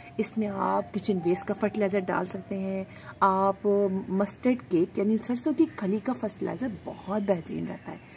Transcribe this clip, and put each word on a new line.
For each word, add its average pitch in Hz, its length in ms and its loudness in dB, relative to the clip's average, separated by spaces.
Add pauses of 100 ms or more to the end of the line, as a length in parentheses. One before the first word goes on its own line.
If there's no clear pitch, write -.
(200)
इसमें 220 280 -2
आप 196 460 0
kitchen 202 240 0
waste 175 300 2
का 208 80 0
fertilizer 208 460 0
डाल 180 260 0
सकते 190 280 -8
हैं, 190 300 -4 (380)
आप 196 440 4 (440)
mustard 202 500 0
cake 185 380 2
यानी 214 200 2
सरसों 247 340 -2
की 320 120 4 (100)
खली 202 240 0
का 254 140 -2
fertilizer 208 580 -4 (140)
बहुत 208 380 -4
बेहतरीन 170 440 0
रहता - 240 -10
है, - 80 -12 (180)